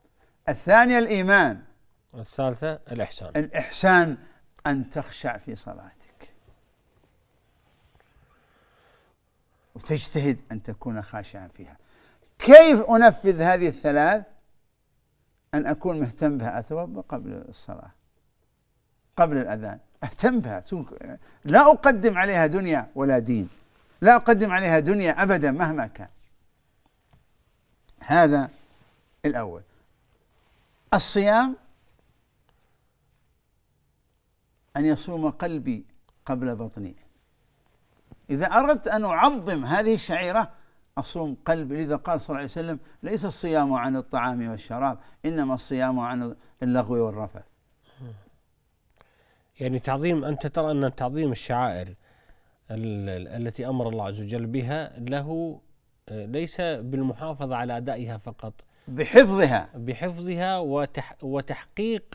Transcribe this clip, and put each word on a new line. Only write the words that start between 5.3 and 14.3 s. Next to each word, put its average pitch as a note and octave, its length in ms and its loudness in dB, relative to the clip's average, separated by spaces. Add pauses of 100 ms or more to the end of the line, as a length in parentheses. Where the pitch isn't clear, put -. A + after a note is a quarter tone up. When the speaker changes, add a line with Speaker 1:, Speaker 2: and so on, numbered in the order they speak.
Speaker 1:
في - 180 -14
صلاتك - 800 -20 (3500)
وتجتهد C#3+ 640 -4 (120)
أن G#2+ 100 -10
تكون A2 400 -10
خاشعا G2 460 -14
فيها. - 280 -20 (600)
كيف D4 420 12 (100)
أنفذ G#3 500 6
هذه F3 280 2
الثلاث؟ D3+ 540 0 (1300)